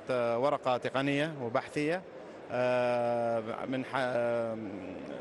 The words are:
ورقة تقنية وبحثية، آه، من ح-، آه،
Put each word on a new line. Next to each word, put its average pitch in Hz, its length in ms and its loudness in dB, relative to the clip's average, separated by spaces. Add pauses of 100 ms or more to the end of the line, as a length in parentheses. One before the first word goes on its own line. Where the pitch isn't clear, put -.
(100)
ورقة 127 640 2
تقنية 143 640 0
وبحثية، 147 600 0 (500)
آه، 120 880 2 (240)
من 131 180 -2
ح-، 123 120 -4
آه، 120 600 0 (640)